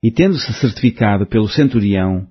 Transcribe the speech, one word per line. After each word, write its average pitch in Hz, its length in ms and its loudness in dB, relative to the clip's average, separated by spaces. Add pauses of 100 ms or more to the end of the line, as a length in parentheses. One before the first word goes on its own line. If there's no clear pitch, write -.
E 113 80 0
tendo-se 156 440 0
certificado 107 720 0
pelo 107 220 0
centurião 101 800 0